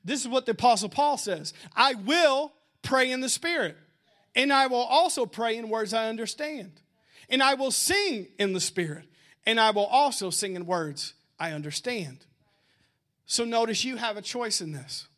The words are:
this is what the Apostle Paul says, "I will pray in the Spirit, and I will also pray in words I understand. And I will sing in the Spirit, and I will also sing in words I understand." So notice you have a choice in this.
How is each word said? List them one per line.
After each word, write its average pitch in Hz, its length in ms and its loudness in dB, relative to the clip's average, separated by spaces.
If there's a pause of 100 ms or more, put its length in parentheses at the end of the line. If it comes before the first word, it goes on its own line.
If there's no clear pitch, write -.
this 240 180 -4
is 262 40 -6
what 254 180 0
the 233 80 0
Apostle 214 360 4
Paul 285 300 2
says, 160 360 -6 (220)
"I 262 180 4
will 285 580 2 (300)
pray 254 300 2
in 254 80 -2
the 262 80 -2
Spirit, 285 480 -2 (580)
and 277 180 4
I 269 140 6
will 247 160 0
also 269 420 2
pray 226 320 -4
in 226 120 -10
words 214 260 -4
I 226 140 0
understand. 226 720 -8 (500)
And 269 140 4
I 269 100 4
will 269 160 -2
sing 359 560 0 (140)
in 196 140 2
the 180 60 -2
Spirit, 156 480 -6 (380)
and 226 140 2
I 220 100 6
will 208 160 2
also 247 440 2
sing 190 260 -4
in 175 100 -8
words 165 480 -4 (260)
I 160 120 -4
understand." 151 720 -8 (1000)
So - 200 -2
notice 233 400 0
you 254 120 -6
have 220 200 -4
a 208 60 -12
choice 233 380 -4
in 160 120 -8
this. - 340 -12 (100)